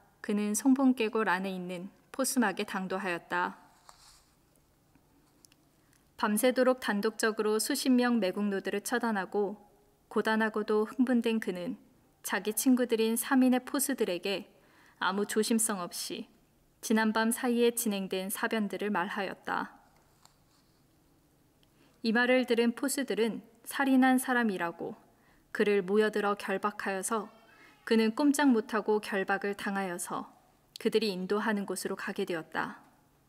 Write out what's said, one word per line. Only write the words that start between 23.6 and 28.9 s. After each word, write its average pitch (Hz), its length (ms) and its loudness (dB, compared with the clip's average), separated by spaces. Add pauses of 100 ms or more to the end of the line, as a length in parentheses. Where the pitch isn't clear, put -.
살인한 262 540 4
사람이라고 208 960 -2 (400)
그를 208 300 2
모여들어 208 540 2
결박하여서 202 960 -4 (540)
그는 220 320 4
꼼짝 294 340 4
못하고 214 500 2